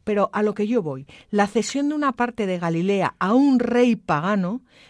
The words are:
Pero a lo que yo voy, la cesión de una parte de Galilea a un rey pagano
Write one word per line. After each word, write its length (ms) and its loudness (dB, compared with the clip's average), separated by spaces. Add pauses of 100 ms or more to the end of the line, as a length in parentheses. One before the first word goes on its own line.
Pero 280 0
a 120 0
lo 100 0
que 140 -2
yo 140 0
voy, 260 -8 (220)
la 180 2
cesión 400 -2
de 80 -2
una 160 0
parte 340 -4
de 140 -4
Galilea 580 0
a 160 0
un 240 4
rey 380 2
pagano 640 -2 (280)